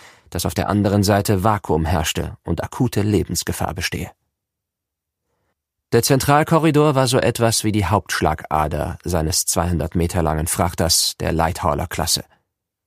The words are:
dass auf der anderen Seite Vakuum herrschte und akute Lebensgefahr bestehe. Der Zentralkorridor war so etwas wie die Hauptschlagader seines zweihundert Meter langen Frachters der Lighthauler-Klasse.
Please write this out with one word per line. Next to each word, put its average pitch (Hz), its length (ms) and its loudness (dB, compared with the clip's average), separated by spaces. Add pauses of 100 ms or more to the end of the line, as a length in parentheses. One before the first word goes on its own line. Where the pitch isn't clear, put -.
(300)
dass - 160 -6
auf 95 80 -4
der - 140 -2
anderen 101 360 2
Seite 98 400 2
Vakuum 98 420 0
herrschte 80 580 -2
und 85 180 -4
akute - 400 -2
Lebensgefahr 98 720 -2
bestehe. - 380 -6 (1800)
Der 117 100 4
Zentralkorridor 147 920 4
war 131 120 2
so 123 100 2
etwas 117 460 0
wie 110 80 0
die 101 140 0
Hauptschlagader 78 1160 -2
seines 80 420 -2
zweihundert 87 500 -2
Meter 85 260 0
langen 78 260 0
Frachters - 720 0
der 85 120 -4
Lighthauler-Klasse. 80 920 -2 (600)